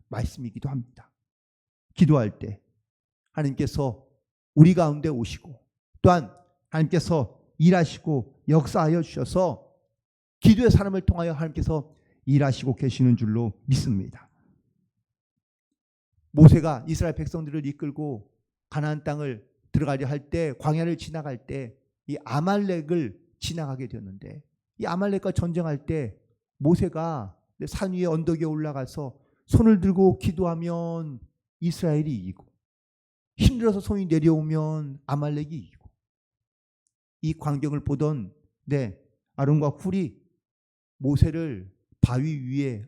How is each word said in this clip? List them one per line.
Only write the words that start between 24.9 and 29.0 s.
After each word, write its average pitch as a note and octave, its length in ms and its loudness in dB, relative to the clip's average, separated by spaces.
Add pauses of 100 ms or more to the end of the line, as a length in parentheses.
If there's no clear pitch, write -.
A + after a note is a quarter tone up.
전쟁할 E3 520 -4
때 C#3+ 320 -6 (400)
모세가 D#3 800 0 (300)
산 F#3+ 260 -6
위에 F3+ 140 -2
언덕에 E3 380 -2
올라가서 D3+ 720 -8 (300)